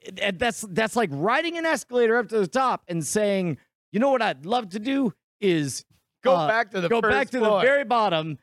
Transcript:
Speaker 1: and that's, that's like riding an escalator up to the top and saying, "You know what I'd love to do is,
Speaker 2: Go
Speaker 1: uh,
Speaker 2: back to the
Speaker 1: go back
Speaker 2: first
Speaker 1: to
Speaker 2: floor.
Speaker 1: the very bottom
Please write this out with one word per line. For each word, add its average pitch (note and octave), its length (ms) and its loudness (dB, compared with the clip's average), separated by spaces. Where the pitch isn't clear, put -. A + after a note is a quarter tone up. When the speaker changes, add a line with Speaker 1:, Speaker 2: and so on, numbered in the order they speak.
Speaker 1:
and F#3+ 180 -4
that's, A#3+ 300 -2
that's A3 260 -2
like A3+ 160 0
riding C4+ 460 -2
an E4 80 -4
escalator B3 520 0
up A3 120 -2
to A3+ 100 -2
the F#3 80 0
top B3 400 0
and E3 180 -4
saying, G3 520 0
"You G3 80 -2
know C#4 100 4
what B3+ 120 2
I'd D3+ 240 -2
love A3 240 -2
to G3+ 100 -8
do C4 340 -2
is, D#3+ 460 0
Speaker 2:
Go C4 120 4
Speaker 1:
uh, D#3 120 2
Speaker 2:
back A3 240 0
to F#3+ 100 -2
the E3+ 80 -2
Speaker 1:
go A#3 120 2
back A3+ 100 2
Speaker 2:
first - 60 -18
Speaker 1:
to B3+ 60 -2
Speaker 2:
floor. G#3+ 200 4
Speaker 1:
the A#3 80 2
very C#4 160 2
bottom F3 600 0